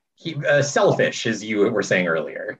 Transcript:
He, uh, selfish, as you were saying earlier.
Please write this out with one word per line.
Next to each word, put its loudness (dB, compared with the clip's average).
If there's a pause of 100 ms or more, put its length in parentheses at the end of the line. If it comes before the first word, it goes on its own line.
(160)
He, -10
uh, 2
selfish, 0
as -4
you 2
were -2
saying 0
earlier. -6